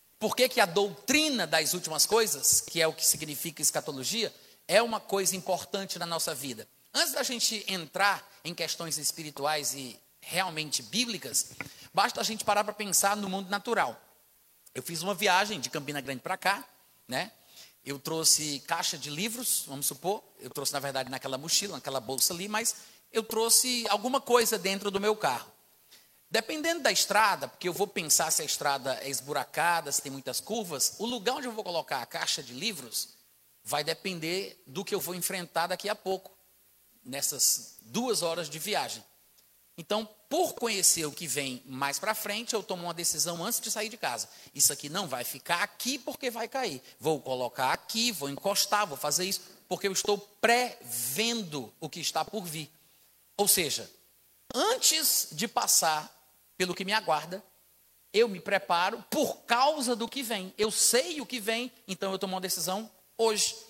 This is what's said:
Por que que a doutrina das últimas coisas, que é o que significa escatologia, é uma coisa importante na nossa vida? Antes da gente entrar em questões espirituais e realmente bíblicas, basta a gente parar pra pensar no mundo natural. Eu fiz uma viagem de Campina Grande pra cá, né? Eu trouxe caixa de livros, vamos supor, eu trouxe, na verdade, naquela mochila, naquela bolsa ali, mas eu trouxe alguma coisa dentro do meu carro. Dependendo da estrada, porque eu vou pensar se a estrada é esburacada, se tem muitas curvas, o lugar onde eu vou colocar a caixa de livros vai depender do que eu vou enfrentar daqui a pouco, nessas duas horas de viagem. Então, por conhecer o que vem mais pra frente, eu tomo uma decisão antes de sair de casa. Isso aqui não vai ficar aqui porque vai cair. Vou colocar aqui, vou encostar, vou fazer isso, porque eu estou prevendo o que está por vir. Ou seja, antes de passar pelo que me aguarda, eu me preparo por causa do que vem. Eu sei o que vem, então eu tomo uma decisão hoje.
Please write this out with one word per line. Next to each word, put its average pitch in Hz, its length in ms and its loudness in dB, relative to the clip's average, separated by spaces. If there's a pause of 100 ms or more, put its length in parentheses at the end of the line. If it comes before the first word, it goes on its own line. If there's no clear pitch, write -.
(180)
Por 208 180 0
que 254 120 4
que 254 140 4
a 196 60 6
doutrina 208 800 2
das 160 260 2
últimas 160 320 0
coisas, 208 560 4
que - 180 -2
é 160 80 6
o 160 60 0
que - 100 -8
significa 151 560 0
escatologia, 147 720 0 (360)
é 190 120 8
uma 226 200 2
coisa 196 360 0
importante 185 640 -4
na 170 80 -6
nossa 165 300 -2
vida? 127 320 -8 (260)
Antes 285 200 4
da 285 100 0
gente 226 440 0
entrar 185 640 0 (140)
em 165 100 -6
questões 160 460 -4
espirituais 147 760 -2
e 131 260 -10 (200)
realmente 156 640 -2
bíblicas, 196 640 -2 (440)
basta 214 300 2
a - 20 -2
gente 214 220 -4
parar 208 180 4
pra 208 80 -6
pensar 202 460 2
no 202 100 -4
mundo 190 220 -4
natural. 196 500 0 (760)
Eu 127 80 -6
fiz 160 180 -6
uma 196 140 -2
viagem 190 440 4
de 120 120 -6
Campina 147 280 -4
Grande 131 220 -6
pra 185 160 -4
cá, 202 260 0 (440)
né? 156 240 -4 (520)
Eu 139 140 -8
trouxe 151 680 2
caixa 170 320 -2
de 135 100 -8
livros, 214 560 -2
vamos 139 220 -4
supor, 180 360 -2 (160)
eu 123 120 -12
trouxe, 139 200 -4
na 143 80 0
verdade, 131 300 -2
naquela 135 280 -4
mochila, 165 400 -2
naquela 135 220 -4
bolsa 123 320 0
ali, 180 160 -6
mas 214 280 0 (360)
eu 226 120 0
trouxe 226 640 2
alguma 226 320 2
coisa 233 380 4
dentro 196 320 0
do 190 80 0
meu 214 160 4
carro. 139 360 -2 (760)
Dependendo 311 540 0
da 226 100 6
estrada, 190 560 4
porque - 180 -6
eu 170 60 0
vou 190 120 2
pensar 165 460 2
se - 100 2
a 151 40 -4
estrada 139 560 0
é 139 80 -6
esburacada, 147 840 0
se - 100 0
tem 143 80 -8
muitas 135 300 -6
curvas, 185 580 -2
o 202 80 -4
lugar 240 300 -2
onde 277 120 -6
eu 233 40 -6
vou 214 100 -8
colocar 156 400 -2
a 117 40 -6
caixa - 360 -4
de 123 120 -12
livros 143 560 -6 (520)
vai 147 220 -2
depender 175 840 -4
do 160 200 -8
que 202 100 -4
eu 185 60 0
vou 175 120 -4
enfrentar 175 540 -2
daqui 185 220 -4
a 214 60 0
pouco, 190 360 -4 (720)
nessas - 800 0
duas 185 400 -2
horas 165 280 -2
de 147 80 -10
viagem. 151 460 -4 (760)
Então, 214 300 -2 (220)
por 330 240 2
conhecer 196 520 2
o 147 60 -2
que 160 160 -8
vem 135 380 -2
mais 139 340 -2
pra 214 160 0
frente, 214 380 -4
eu 202 100 0
tomo 180 200 -6
uma 175 100 -4
decisão 170 500 -2
antes 240 160 0
de 226 100 -6
sair 214 200 -4
de 220 80 -14
casa. 120 320 -4 (260)
Isso - 160 6
aqui 143 160 -6
não 180 200 -2
vai 123 180 -4
ficar 170 380 0
aqui 247 360 -4
porque 254 320 -6
vai 226 160 -4
cair. 214 340 -4 (160)
Vou 147 220 0
colocar 127 540 0
aqui, 226 400 -2
vou 139 160 -4
encostar, 196 580 2
vou 143 100 -6
fazer 151 280 0
isso, 196 160 -2 (260)
porque 185 200 -2
eu 190 40 0
estou 202 260 2 (220)
prevendo 196 1400 0
o 156 100 -8
que 170 100 -12
está 156 240 -2
por 196 220 -8
vir. 156 260 -8 (640)
Ou 202 140 4
seja, 123 420 2 (640)
antes 320 800 4
de 160 140 -4
passar 156 720 2 (400)
pelo 180 180 0
que 190 100 -6
me 196 80 -2
aguarda, 175 500 0 (720)
eu 226 160 6
me 185 100 -6
preparo 190 680 0
por - 280 0 (100)
causa 254 480 4
do 226 120 -4
que 269 140 -6
vem. 202 380 -4
Eu 214 100 2
sei 302 500 2
o 233 60 -6
que 247 140 -6
vem, 226 320 -2 (160)
então 190 240 -4
eu 190 80 -2
tomo 185 160 -4
uma 185 60 -4
decisão 185 460 -2 (300)
hoje. 220 380 2 (140)